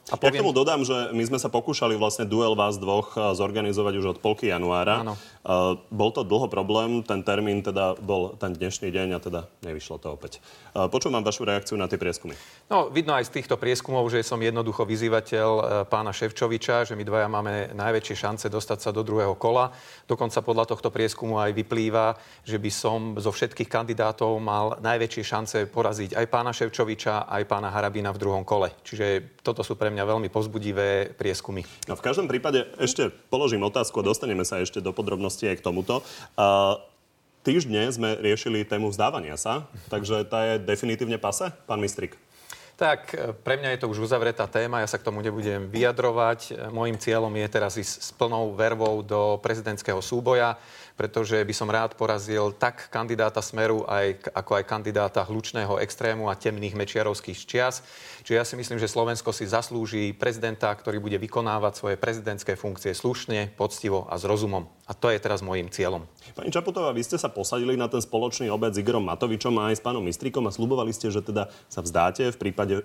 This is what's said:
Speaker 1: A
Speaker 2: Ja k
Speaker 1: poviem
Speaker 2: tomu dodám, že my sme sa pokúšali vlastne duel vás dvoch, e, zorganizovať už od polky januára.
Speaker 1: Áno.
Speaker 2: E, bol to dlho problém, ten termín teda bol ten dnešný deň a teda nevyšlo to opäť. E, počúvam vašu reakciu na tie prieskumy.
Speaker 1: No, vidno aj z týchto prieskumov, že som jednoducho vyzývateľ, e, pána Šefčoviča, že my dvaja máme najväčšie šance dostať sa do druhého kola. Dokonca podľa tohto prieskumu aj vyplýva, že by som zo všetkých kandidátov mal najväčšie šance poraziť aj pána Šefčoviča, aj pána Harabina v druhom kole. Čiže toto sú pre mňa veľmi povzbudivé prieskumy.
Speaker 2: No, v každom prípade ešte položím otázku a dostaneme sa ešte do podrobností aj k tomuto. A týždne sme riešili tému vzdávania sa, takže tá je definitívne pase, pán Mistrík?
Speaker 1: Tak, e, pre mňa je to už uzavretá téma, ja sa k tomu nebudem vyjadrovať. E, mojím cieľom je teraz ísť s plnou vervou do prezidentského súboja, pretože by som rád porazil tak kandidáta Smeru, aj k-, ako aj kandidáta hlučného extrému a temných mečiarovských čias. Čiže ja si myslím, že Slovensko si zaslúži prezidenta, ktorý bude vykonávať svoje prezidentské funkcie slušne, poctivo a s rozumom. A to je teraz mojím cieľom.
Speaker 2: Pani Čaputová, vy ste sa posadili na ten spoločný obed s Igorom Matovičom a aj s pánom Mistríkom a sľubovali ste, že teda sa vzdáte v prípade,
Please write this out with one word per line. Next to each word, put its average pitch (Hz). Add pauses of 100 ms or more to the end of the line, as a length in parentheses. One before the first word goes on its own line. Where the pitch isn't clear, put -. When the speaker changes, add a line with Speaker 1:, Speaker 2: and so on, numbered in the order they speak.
Speaker 1:
A 127
Speaker 2:
Ja -
k 139
Speaker 1:
poviem 139
Speaker 2:
tomu 165
dodám, 143
že 123
my 113
sme 123
sa 123
pokúšali 120
vlastne 107
duel 110
vás 104
dvoch, 98
e, 104
zorganizovať 101
už 98 (100)
od -
polky 107
januára. 90
Speaker 1:
Áno. 107
Speaker 2:
E, - (720)
bol 107
to 127
dlho 107
problém, 110
ten 98
termín 101
teda 95
bol 98
ten 95
dnešný 90
deň 92
a -
teda 87 (240)
nevyšlo 78
to 73
opäť. - (320)
E, 92
počúvam 127
vašu 107
reakciu 101
na 95
tie 92
prieskumy. 85 (360)
Speaker 1:
No, 175
vidno 147
aj 127
z 139
týchto 123
prieskumov, 123
že 113
som 117
jednoducho 113
vyzývateľ, 110
e, 110 (220)
pána 107
Šefčoviča, 117
že 117
my 104
dvaja 104
máme 104
najväčšie 107
šance 107
dostať 107
sa 110
do 110
druhého 104
kola. 123 (320)
Dokonca 117
podľa 113
tohto 110
prieskumu 110
aj 104
vyplýva, 110 (320)
že 110
by 104
som 113
zo 107
všetkých 117
kandidátov 110
mal 107
najväčšie 113
šance 110 (100)
poraziť 107
aj 113
pána 120
Šefčoviča, 110
aj 104
pána 101
Harabina 101
v 95
druhom 98
kole. 95 (120)
Čiže 101
toto 117
sú 110
pre 107
mňa 101
veľmi 107
povzbudivé 101
prieskumy. 95 (240)
Speaker 2:
No, 92
v -
každom 151
prípade 127 (120)
ešte 127 (200)
položím 123
otázku 113
a 101
dostaneme 101
sa 95
ešte 92
do 92
podrobností 101
aj 92
k -
tomuto. 92 (360)
A 98 (680)
týždne 123
sme 117
riešili 107
tému 104
vzdávania 104
sa, 139 (200)
takže 107
tá 113
je -
definitívne 113
pase, 160 (160)
pán 104
Mistrík? 98 (600)
Speaker 1:
Tak, 156
e, 113
pre 131
mňa 135
je 123
to 117
už 107
uzavretá 117
téma, 117
ja 107
sa -
k -
tomu 107
nebudem 104
vyjadrovať. 117
E, - (200)
mojím 113
cieľom 110
je 107
teraz 104
ísť 104 (120)
s -
plnou 113
vervou 110
do 104
prezidentského 107
súboja, 120 (400)
pretože 107
by 110
som 107
rád 110
porazil 107
tak -
kandidáta 113
Smeru, 110
aj 101
k-, -
ako 101
aj -
kandidáta 104
hlučného 107
extrému 110
a 95
temných 104
mečiarovských 104
čias. 127 (400)
Čiže 117
ja 117
si 123
myslím, 120
že 104
Slovensko 117
si 107
zaslúži 107
prezidenta, 110
ktorý 104
bude 101
vykonávať 107
svoje 101
prezidentské 107
funkcie 95
slušne, 107
poctivo 101
a 90
s 95
rozumom. 98 (240)
A 98
to 120
je 107
teraz 104
mojím 92
cieľom. 90 (320)
Speaker 2:
Pani -
Čaputová, 175
vy 120
ste -
sa 165
posadili 123
na 120
ten 117
spoločný 120
obed 107
s 104
Igorom 110
Matovičom 113
a 110
aj 107
s -
pánom 120
Mistríkom 120
a 95
sľubovali 117
ste, 110
že 104
teda 101 (240)
sa -
vzdáte 90
v -
prípade, 98